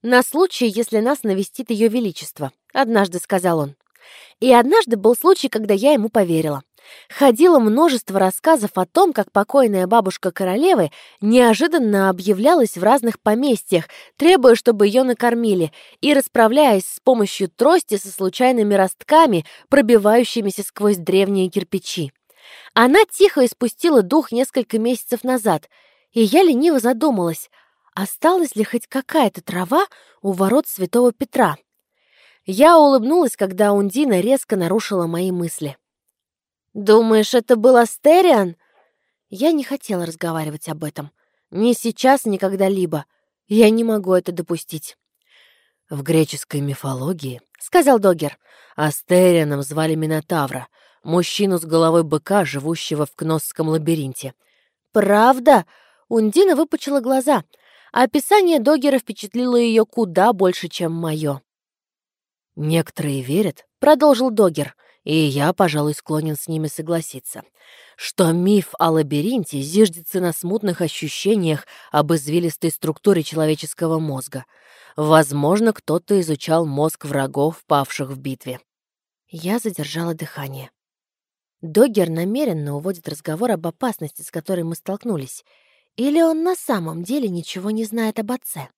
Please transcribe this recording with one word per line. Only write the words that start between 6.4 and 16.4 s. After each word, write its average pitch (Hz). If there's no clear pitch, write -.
Ходило 285
множество 233
рассказов 208
о 185
том, 359
как -
покойная 208
бабушка 190
королевы 196
неожиданно 220
объявлялась 202
в 175
разных 226
поместьях, 214
требуя, 262
чтобы 214
её 226
накормили, 233
и 294
расправляясь 240